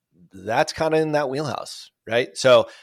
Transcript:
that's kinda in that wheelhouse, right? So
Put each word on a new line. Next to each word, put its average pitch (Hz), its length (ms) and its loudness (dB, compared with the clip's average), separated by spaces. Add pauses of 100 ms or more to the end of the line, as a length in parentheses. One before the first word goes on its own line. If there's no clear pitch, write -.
(320)
that's 107 420 -2
kinda 156 260 0
in 156 140 -2
that 147 160 0
wheelhouse, - 600 -8 (160)
right? 120 320 -2
So 120 320 6 (140)